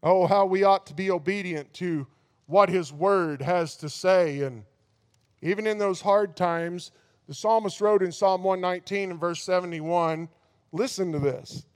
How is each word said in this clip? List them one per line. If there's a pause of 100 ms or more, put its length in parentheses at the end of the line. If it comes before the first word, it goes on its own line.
Oh,
how
we
ought
to
be
obedient
to (400)
what
his
word
has
to
say.
And (800)
even
in
those
hard
times, (340)
the
psalmist
wrote
in
Psalm
one
nineteen
and
verse
seventy-one, (420)
listen
to
this.